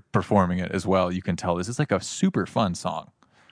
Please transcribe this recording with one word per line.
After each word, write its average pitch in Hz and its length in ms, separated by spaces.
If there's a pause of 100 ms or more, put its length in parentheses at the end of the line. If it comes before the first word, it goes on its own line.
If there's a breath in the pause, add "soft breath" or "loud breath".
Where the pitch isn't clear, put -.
(120)
performing 95 480
it 90 120
as 95 140
well. 92 260
You 90 120
can 90 120
tell 87 200
this 92 120
is, 120 120
like, 151 120
a 95 80
super 131 460
fun 95 300
song. 80 340 (420 soft breath)